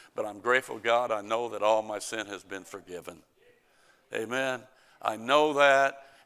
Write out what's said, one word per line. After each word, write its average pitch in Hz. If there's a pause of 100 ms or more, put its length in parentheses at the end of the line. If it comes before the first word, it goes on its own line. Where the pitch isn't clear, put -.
(140)
but 107
I'm 104
grateful, 123
God, 117
I 107
know 113
that 104
all 110
my 107
sin 107
has 101
been 95
forgiven." 87 (920)
Amen. 120 (360)
I 110
know 143
that, 139 (200)